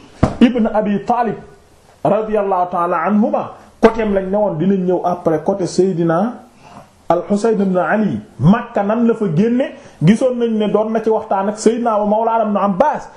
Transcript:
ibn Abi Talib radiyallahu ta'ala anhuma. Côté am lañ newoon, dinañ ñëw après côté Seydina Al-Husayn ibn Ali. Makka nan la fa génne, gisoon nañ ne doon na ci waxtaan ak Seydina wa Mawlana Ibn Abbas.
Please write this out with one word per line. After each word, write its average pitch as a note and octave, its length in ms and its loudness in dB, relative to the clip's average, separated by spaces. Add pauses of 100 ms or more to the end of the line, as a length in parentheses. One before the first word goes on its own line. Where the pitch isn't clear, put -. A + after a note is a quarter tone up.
(420)
ibn A#3+ 320 4
Abi G3+ 320 -2
Talib A#3+ 300 -2 (680)
radiyallahu G3 680 0
ta'ala F3 340 -2
anhuma. G#3+ 460 0 (280)
Côté A3+ 220 2
am G#3 120 -2
lañ F#3+ 180 -2
newoon, G3 260 0
dinañ F#3 280 0
ñëw F3+ 200 0
après E3+ 380 -2
côté G3 240 -2
Seydina F3+ 760 -2 (680)
Al-Husayn G3+ 520 0
ibn F#3 160 0
Ali. F3 420 0 (200)
Makka G#3 440 2
nan A3+ 240 0
la A3+ 60 4
fa A3 120 -2 (100)
génne, A#3+ 360 0 (320)
gisoon A#3+ 320 4
nañ A#3 220 -2
ne G#3 100 0
doon G#3 220 0
na A3 140 -2
ci A3+ 60 0
waxtaan G#3+ 400 0
ak G#3 100 -6
Seydina A#3 400 0
wa G#3+ 60 0
Mawlana A3+ 400 0
Ibn G#3 120 0
Abbas. G3+ 600 0